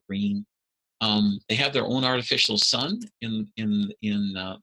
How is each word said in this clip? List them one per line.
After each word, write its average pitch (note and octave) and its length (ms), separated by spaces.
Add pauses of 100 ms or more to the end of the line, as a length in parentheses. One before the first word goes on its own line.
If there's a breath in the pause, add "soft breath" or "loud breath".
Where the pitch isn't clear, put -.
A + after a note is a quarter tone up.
green. G2+ 380 (560)
Um, G#2 460
they A2 80
have C#3 180
their A#2 120
own B2+ 180
artificial B2 540
sun C#3+ 420 (220)
in, A2 260 (100)
in, G#2 340 (100)
in, G2+ 340
uh, F#2 280